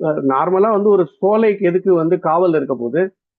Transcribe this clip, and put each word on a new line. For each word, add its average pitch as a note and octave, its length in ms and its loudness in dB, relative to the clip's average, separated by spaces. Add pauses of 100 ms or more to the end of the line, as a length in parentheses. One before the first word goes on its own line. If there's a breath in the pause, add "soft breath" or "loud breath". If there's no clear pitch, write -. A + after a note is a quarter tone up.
அஹ், D3+ 200 -2
நார்மலா E3 480 0
வந்து G3+ 180 0
ஒரு F#3+ 180 4
சோலைக்கு G#3 580 0
எதுக்கு F3+ 280 0
வந்து E3 260 0
காவல் E3+ 340 0
இருக்க C#3 220 -2
போகுது? A#2+ 260 -4 (380)